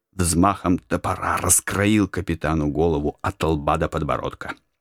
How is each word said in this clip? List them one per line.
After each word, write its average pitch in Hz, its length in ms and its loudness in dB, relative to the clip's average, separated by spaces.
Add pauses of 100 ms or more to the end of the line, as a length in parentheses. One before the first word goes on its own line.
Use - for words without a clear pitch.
(100)
взмахом 90 680 2
топора 90 560 -4
раскроил 98 720 2
капитану 78 640 -2
голову 73 500 0
от - 180 -4
лба 78 360 0
до 82 120 0
подбородка. - 680 -6 (240)